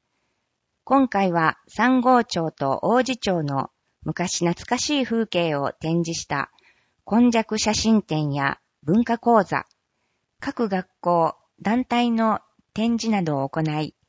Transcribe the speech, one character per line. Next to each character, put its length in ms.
今 200
回 240
は 340
三 340
郷 220
町 300
と 320
王 180
子 140
町 260
の 280
昔 420
懐 200
か 120
し 220
い 40
風 220
景 300
を 160
展 320
示 100
し 120
た 260
今 300
昔 280
写 140
真 280
展 280
や 300
文 180
化 160
講 240
座、 240
各 300
学 180
校、 340
団 240
体 280
の 260
展 280
示 100
な 140
ど 180
を 60
行 140
い、 340